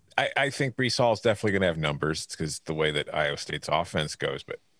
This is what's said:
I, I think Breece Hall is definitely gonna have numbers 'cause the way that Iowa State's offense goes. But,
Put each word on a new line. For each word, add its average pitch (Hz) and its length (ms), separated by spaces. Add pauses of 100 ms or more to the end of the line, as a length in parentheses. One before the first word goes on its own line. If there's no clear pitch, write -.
(160)
I, 135 180
I 139 140
think 131 280
Breece 127 200
Hall 120 160
is 104 80
definitely 107 320
gonna 95 140
have 82 100
numbers 76 480
'cause - 400
the 80 80
way 78 180
that 73 240
Iowa 73 220
State's - 340
offense 78 460
goes. 69 260
But, - 180 (200)